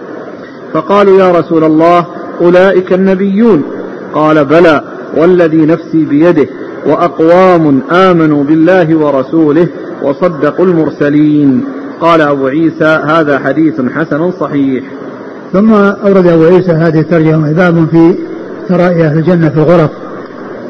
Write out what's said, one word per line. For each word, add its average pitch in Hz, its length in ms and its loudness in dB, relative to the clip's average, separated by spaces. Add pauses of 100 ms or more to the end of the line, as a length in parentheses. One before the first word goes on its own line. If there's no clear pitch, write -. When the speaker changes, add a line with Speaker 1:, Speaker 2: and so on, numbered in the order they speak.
(760)
Speaker 1:
فقالوا: 190 460 2
'يا 180 120 2
رسول 165 320 0
الله، 165 420 2 (340)
أولئك 185 520 2
النبيون'، 190 680 2 (520)
قال: 151 300 2
'بلى، 151 380 2 (340)
والذي 160 500 2
نفسي 160 380 -2
بيده، 147 420 2 (400)
وأقوام 165 960 2 (100)
آمنوا 160 520 2
بالله 160 520 2
ورسوله 151 720 0 (340)
وصدقوا 147 640 -2
المرسلين.'" 147 1000 0 (360)
قال 165 200 2
أبو 143 260 0
عيسى: 156 600 0
"هذا 147 320 0
حديث 139 420 -2
حسن 156 500 -4 (100)
صحيح". 139 440 -4 (680)
Speaker 2:
ثم 220 220 2
أورد 202 520 2
أبو 165 180 4
عيسى 180 280 2
هذه 160 280 0
الترجمة: 156 520 0
"باب 170 380 2
في 165 240 4 (540)
ترائي 175 360 0
أهل 156 140 0
الجنة 165 300 0
في 143 80 -2
الغرف"، 156 340 2 (800)